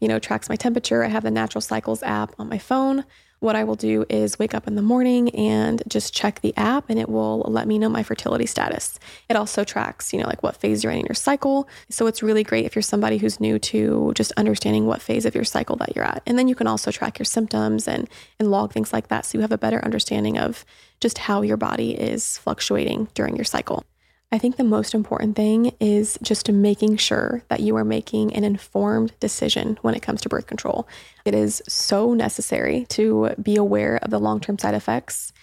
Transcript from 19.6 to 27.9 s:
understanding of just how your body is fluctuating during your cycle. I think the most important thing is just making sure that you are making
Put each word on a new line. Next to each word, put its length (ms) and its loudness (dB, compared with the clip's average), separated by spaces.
understanding 540 0
of 260 -2
just 180 0
how 240 0
your 160 0
body 360 -2
is 440 -4
fluctuating 800 -2
during 200 -2
your 100 -4
cycle. 380 -4
I 40 0
think 180 0
the 80 0
most 300 2
important 420 -2
thing 460 2
is 400 2
just 280 0
making 460 4
sure 540 0
that 100 0
you 160 2
are 80 0
making 500 0